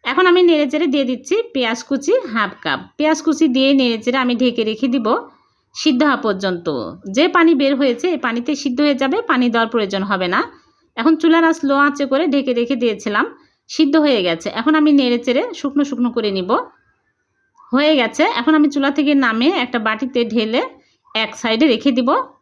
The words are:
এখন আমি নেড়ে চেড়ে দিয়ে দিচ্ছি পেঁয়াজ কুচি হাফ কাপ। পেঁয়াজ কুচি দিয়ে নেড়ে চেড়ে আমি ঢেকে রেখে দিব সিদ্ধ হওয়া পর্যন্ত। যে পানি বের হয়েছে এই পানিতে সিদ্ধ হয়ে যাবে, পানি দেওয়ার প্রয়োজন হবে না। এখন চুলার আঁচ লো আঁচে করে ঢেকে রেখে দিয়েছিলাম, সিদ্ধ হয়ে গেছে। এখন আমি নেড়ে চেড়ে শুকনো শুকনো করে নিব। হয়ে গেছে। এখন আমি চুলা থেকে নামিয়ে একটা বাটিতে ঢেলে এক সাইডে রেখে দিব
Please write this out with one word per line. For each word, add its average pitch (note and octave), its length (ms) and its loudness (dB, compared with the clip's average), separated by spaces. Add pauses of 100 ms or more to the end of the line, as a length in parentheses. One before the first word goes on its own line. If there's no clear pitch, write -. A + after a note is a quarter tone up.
এখন C#4+ 240 0
আমি F4+ 220 6
নেড়ে D4+ 220 2
চেড়ে D4+ 160 0
দিয়ে C#4 220 0
দিচ্ছি B3+ 260 -4 (180)
পেঁয়াজ A#3+ 300 -2
কুচি C#4 300 -2 (180)
হাফ G#3 200 -2 (100)
কাপ। C#3 180 -4 (160)
পেঁয়াজ D#4 300 0
কুচি D#4+ 200 2 (100)
দিয়ে C4 140 4 (100)
নেড়ে A#3 240 0
চেড়ে B3 140 -2
আমি B3 180 0
ঢেকে A#3+ 280 0
রেখে A3+ 320 -4
দিব A3 140 -2 (680)
সিদ্ধ C4 280 0
হওয়া C#4 220 2
পর্যন্ত। F#3 420 -2 (480)
যে D4 100 4 (100)
পানি E4+ 160 4 (100)
বের C#4 180 2
হয়েছে B3+ 340 0
এই C4+ 120 -4
পানিতে A#3+ 260 -4 (100)
সিদ্ধ B3 240 -4
হয়ে C#4+ 160 2
যাবে, C4+ 160 0 (140)
পানি B3 220 2
দেওয়ার A3+ 200 0
প্রয়োজন G3 300 -2
হবে F#3+ 240 -2
না। F#3+ 120 0 (580)
এখন C#4 240 2
চুলার E4 280 4
আঁচ D#4+ 80 0 (100)
লো C#4 80 2 (120)
আঁচে C#4+ 240 -4
করে C#4 120 0 (100)
ঢেকে C#4 260 -2
রেখে A#3+ 160 -2
দিয়েছিলাম, A3 500 -2 (440)
সিদ্ধ C#4+ 240 0 (120)
হয়ে B3 220 2
গেছে। E3 200 -2 (120)
এখন D4 200 0
আমি D4+ 200 4
নেড়ে A#3+ 260 2
চেড়ে C4+ 180 0 (160)
শুকনো C#4+ 300 -2
শুকনো B3 260 -2
করে G#3+ 160 -2
নিব। F#3+ 200 -2 (1200)
হয়ে D4 280 2
গেছে। A#3+ 240 0 (160)
এখন D#4 200 2
আমি D4 140 4
চুলা C#4 240 0
থেকে D4 140 0 (140)
নামিয়ে A#3 280 0 (100)
একটা B3 160 -4
বাটিতে A3 400 -2 (120)
ঢেলে A3 300 0 (540)
এক A3 160 -4 (100)
সাইডে A3+ 320 2
রেখে C#4+ 180 0
দিব A#3+ 180 0 (320)